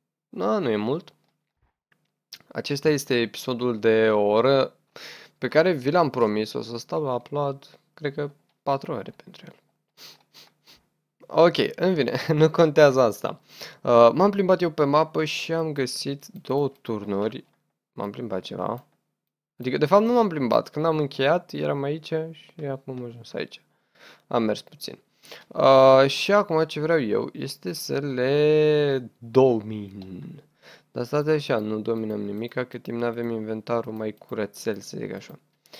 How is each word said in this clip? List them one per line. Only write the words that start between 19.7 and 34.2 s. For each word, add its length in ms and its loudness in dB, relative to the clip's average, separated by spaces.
de 80 2
fapt, 180 4
nu 100 0
m-am 140 4
plimbat. 420 0
Când 160 -4
am 120 0
încheiat, 540 -2
eram 320 -4
aici 300 -6
și 220 -20
acum 260 -12
am 80 -10
ajuns 280 -16
aici. 280 -10
Am 160 -2
mers 180 -2
puțin. 360 -18
Uh, 600 8
și 260 -2
acum 300 2
ce 160 -6
vreau 220 0
eu 320 -2
este 400 -10
să 260 -6
le 1160 0
domin. 1200 0
Dar 120 -6
stați 260 -2
așa, 280 0
nu 220 -4
dominăm 420 -4
nimica 440 -8
cât 160 -14
timp 180 -8
n-avem 300 -4
inventarul 640 -6
mai 180 -6
curățel, 680 -8